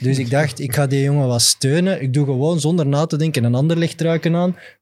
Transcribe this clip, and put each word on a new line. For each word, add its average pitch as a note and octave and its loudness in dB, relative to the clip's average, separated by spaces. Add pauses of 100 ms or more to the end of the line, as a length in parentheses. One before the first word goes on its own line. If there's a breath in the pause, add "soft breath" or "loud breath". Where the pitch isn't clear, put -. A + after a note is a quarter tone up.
Dus C3 0
ik B2 -4
dacht, D3 0
ik C#3 -6
ga C#3+ 2
die C3+ 0
jongen C#3+ 2
wat A#2+ 0
steunen. F3 0
Ik C3+ -2
doe C#3+ 2
gewoon C#3+ 0
zonder D#3 0
na C#3+ 0
te D#3+ -4
denken D3 0
een A#2+ 2
Anderlecht-truiken E3 0
aan. F3+ 0 (260 loud breath)